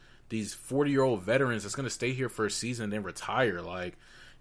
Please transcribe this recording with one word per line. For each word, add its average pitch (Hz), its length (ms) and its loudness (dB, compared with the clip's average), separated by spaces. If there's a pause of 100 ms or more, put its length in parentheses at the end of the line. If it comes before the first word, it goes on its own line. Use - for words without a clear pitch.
(300)
these 110 240 -2
forty-year-old 135 680 2
veterans 117 420 2
that's 101 120 -6
gonna 131 140 -4
stay 123 220 -2
here 127 160 -2
for 110 200 0
a 101 40 0
season 117 340 -4
and 104 80 -4
then 107 100 -2
retire. 101 580 0
Like, 90 360 -6 (440)